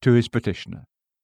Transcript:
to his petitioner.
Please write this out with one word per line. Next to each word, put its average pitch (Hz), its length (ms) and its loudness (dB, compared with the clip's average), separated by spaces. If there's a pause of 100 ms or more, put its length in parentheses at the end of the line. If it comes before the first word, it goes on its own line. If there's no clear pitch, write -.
to 127 120 4
his 120 160 4
petitioner. - 580 -8 (380)